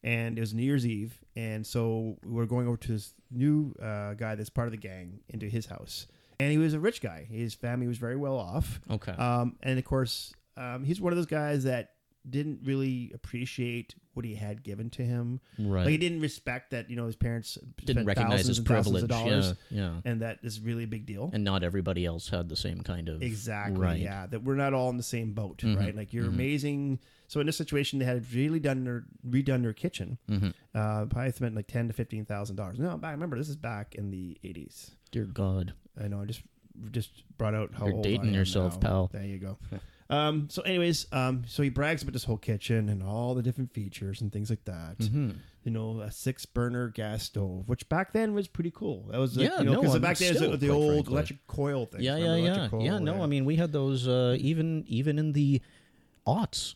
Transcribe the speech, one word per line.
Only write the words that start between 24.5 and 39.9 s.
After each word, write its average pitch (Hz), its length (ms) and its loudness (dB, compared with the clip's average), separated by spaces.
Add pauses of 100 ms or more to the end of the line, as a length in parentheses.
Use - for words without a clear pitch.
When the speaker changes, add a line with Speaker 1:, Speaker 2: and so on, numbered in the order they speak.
Speaker 1:
not 139 180 2
all 127 160 2
in 123 80 -2
the 120 60 -4
same 113 300 -2
boat, 104 240 -4
Speaker 2:
Mm-hmm. 110 200 2
Speaker 1:
right? 101 180 0
Like, 104 180 -8
you're 117 120 -2
Speaker 2:
Mm-hmm. 95 80 0
Speaker 1:
amazing. 139 680 0 (280)
So - 140 -2
in 143 60 4
this 156 100 0
situation, 143 420 0
they 127 60 2
had 123 280 0
really 151 260 2
done 135 260 2
their, 120 180 -4 (240)
redone 131 340 4
their 113 120 2
kitchen. 117 440 -4 (120)
Speaker 2:
Mm-hmm. 101 180 4 (260)
Speaker 1:
Uh, 107 320 0
probably 123 260 0
spent, 120 240 -2
like, 107 120 -4
ten 117 200 0
to 113 60 -2
fifteen 113 320 -4
thousand 101 300 -4
dollars. 101 240 -6
No, 165 180 -2
but 160 100 -8
I 156 40 -6
remember 151 260 -4
this 151 120 -4
is 143 60 -6
back 113 400 -8
in 101 160 -6
the 92 320 -8
eighties. - 480 -14 (200)
Speaker 2:
Dear 117 140 -2
God. 92 480 0 (260)
Speaker 1:
I 104 80 -4
know. 101 140 -4
I 101 40 -6
just, 113 160 -8 (500)
just 117 200 -6 (260)
brought 107 180 0
out 107 180 -2
how 104 140 -4
Speaker 2:
You're 95 80 2
Speaker 1:
old 107 80 0
Speaker 2:
dating 104 180 2
Speaker 1:
I 117 80 2
am 98 40 4
Speaker 2:
yourself, 92 480 2
Speaker 1:
now. - 80 4
Speaker 2:
pal. 95 240 4
Speaker 1:
There 98 100 -4
you 98 140 -6
go. 98 200 -8 (140)
Speaker 2:
<laughs> 95 80 -8 (280)